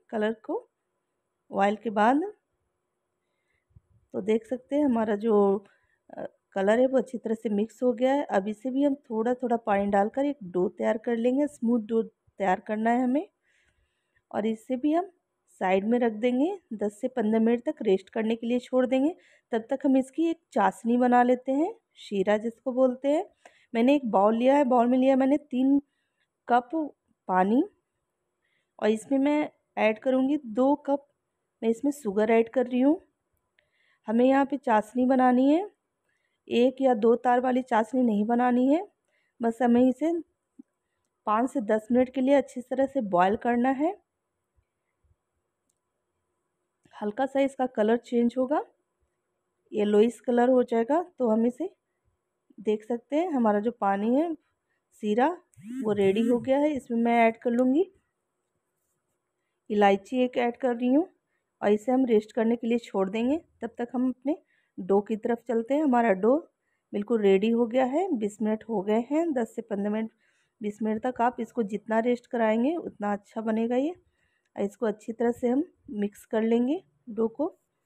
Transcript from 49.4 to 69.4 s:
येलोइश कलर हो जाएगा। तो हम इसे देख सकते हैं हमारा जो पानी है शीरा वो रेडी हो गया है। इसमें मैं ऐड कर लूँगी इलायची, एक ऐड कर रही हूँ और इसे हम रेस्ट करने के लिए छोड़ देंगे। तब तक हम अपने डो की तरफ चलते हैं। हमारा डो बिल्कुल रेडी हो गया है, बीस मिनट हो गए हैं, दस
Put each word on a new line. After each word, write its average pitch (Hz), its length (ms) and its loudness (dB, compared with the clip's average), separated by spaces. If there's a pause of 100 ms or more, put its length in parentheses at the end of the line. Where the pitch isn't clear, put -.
येलोइश 208 480 2
कलर 240 300 2
हो 254 140 4
जाएगा। 247 380 -2 (100)
तो 247 180 -2
हम 220 160 2
इसे 302 240 -4 (920)
देख 214 240 -2
सकते 240 300 -6
हैं 349 140 0
हमारा 226 320 0
जो 226 120 -4
पानी 202 420 -2
है 320 180 0 (680)
शीरा 226 260 0 (540)
वो 208 100 0
रेडी 202 340 2
हो 240 120 2
गया 262 200 0
है। 302 140 0
इसमें 240 260 -6
मैं 233 200 2
ऐड 226 200 2
कर 247 120 -4
लूँगी 262 400 0 (1800)
इलायची, 202 500 2
एक 254 180 0
ऐड 240 200 -2
कर 240 180 -2
रही 247 180 0
हूँ 330 160 2 (520)
और 202 100 2
इसे 214 200 0
हम 262 160 2
रेस्ट 214 260 2
करने 226 220 0
के 240 120 -6
लिए 233 120 0
छोड़ 190 300 -4
देंगे। 233 340 -2 (180)
तब 233 160 -12
तक 233 160 -8
हम 254 160 -2
अपने 277 280 -6 (400)
डो 196 240 0
की 220 160 -6
तरफ 233 300 -4
चलते 233 260 -2
हैं। 302 100 0
हमारा 240 300 2
डो 208 220 2 (580)
बिल्कुल 208 280 -2
रेडी 196 300 4
हो 233 160 2
गया 247 180 0
है, 311 280 -2
बीस 208 280 -6
मिनट 220 240 -2
हो 214 160 -4
गए 214 200 0
हैं, 320 320 -2
दस 233 220 -4